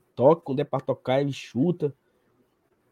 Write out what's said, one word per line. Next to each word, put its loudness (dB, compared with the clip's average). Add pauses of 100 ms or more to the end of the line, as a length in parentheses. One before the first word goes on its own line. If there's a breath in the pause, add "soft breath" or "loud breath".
(160)
toca. 4
Quando -6
é -4
pra -6
tocar, -4
ele -4
chuta. -4 (960)